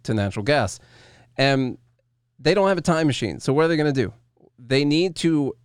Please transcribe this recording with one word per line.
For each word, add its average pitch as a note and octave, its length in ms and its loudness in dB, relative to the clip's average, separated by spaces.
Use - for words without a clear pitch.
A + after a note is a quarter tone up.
to A2+ 100 -6
natural G2+ 320 -4
gas. C3+ 360 -2
And C3+ 420 0
they D#3 120 2
don't G3 140 2
have F#3+ 120 2
a D#3 40 -4
time D#3+ 240 2
machine. A2 320 -2
So - 140 -2
what D#3 140 2
are - 20 2
they E3 80 0
gonna D3+ 160 0
do? A2+ 200 -2
They C3 260 0
need D#3+ 320 0
to D3+ 380 0